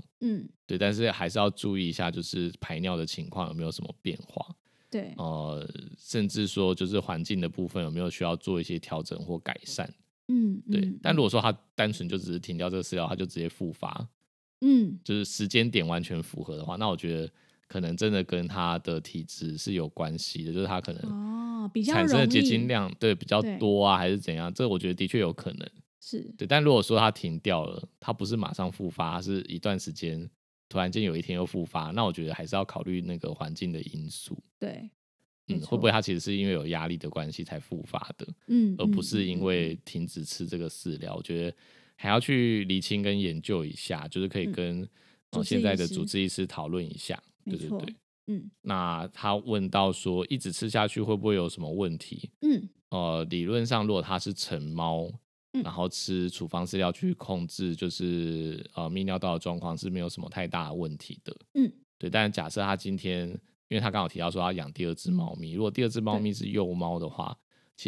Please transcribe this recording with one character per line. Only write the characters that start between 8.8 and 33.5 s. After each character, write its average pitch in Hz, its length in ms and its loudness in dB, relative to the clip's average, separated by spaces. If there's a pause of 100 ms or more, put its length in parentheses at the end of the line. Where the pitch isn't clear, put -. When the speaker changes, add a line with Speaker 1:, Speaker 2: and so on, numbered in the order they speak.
Speaker 2:
整 - 200 -8
或 85 140 -4
改 - 260 -6
善。 - 240 -6 (420)
Speaker 1:
嗯， 220 360 4
嗯， 214 60 -4
Speaker 2:
对， 196 320 2
但 165 120 4
如 151 60 6
果 104 80 6
说 113 100 4
他 110 120 4
Speaker 1:
嗯。 98 60 -4 (180)
Speaker 2:
单 107 180 4
纯 87 160 -4
就 95 80 0
只 87 160 -4
是 87 60 -2
停 87 180 -4
掉 87 100 0
这 92 100 -2
个 92 40 0
饲 90 140 -4
料， 85 120 0
他 90 80 -2
就 95 80 -2
直 87 160 -6
接 85 80 -2
复 85 240 -4
发， - 380 -8 (520)
Speaker 1:
嗯。 254 420 6
Speaker 2:
就 - 100 -2
是 104 100 2
时 104 240 -2
间 117 220 8
点 104 160 4
完 85 160 2
全 82 220 -4
符 - 200 -8
合 78 140 -8
的 78 80 -8
话， 90 120 -4
那 107 100 0
我 - 100 2
觉 85 180 -2
得 80 160 -4 (360)
可 - 120 -6
能 85 160 -2
真 107 160 2
的 95 120 2
跟 87 240 -2
他 85 320 0
的 82 200 -2
体 80 240 -8
质 80 320 -6
是 98 180 -4
有 82 160 0
关 80 280 -4
系 - 260 -6
的， 80 80 -6
就 87 80 -2
是 98 60 0
他 92 160 -2
可 - 120 -6
能 208 180 -6
Speaker 1:
哦， 220 600 -6
比 220 120 0
较 277 100 2
Speaker 2:
产 330 160 4
生 262 80 6
的 131 80 8
结 254 160 6
晶 170 260 4
量， 113 180 2
Speaker 1:
容 92 60 -4
易。 - 40 -10
Speaker 2:
对， 110 180 4
比 87 140 -2
较 104 120 6 (200)
多 101 260 6
啊， 98 120 8
Speaker 1:
对。 - 20 0
Speaker 2:
还 90 100 4
是 98 80 4
怎 85 160 -2
样， 85 180 -2
这 127 160 0
我 95 120 2
觉 92 80 0
得 90 80 2
的 92 120 0
确 117 120 2
有 87 120 4
可 - 220 -8
能。 - 160 -10 (320)
Speaker 1:
是。 - 200 -8 (140)
Speaker 2:
对， 196 120 -6
但 151 160 6
如 147 100 8
果 110 80 10
说 113 160 4
他 110 140 8
停 82 260 -4
掉 85 280 2
了， - 220 -8 (120)
他 - 120 -4
不 98 140 -2
是 110 100 -2
马 98 160 -2
上 92 200 -2
复 92 180 -6
发， 82 240 -2
他 87 80 -2
是 95 200 0
一 - 180 -8
段 98 200 0
时 80 140 -8
间， 82 340 -4 (420)
突 95 100 -2
然 92 120 2
间 107 120 2
有 85 120 2
一 85 60 0
天 90 140 -4
又 90 100 0
复 87 200 -2
发， 78 260 -4
那 110 140 2
我 92 60 2
觉 82 140 -4
得 78 80 -4
还 80 140 -8
是 98 80 -2
要 98 80 2
考 - 200 -6
虑 90 180 -2
那 87 160 -4
个 78 160 -4
环 78 200 -6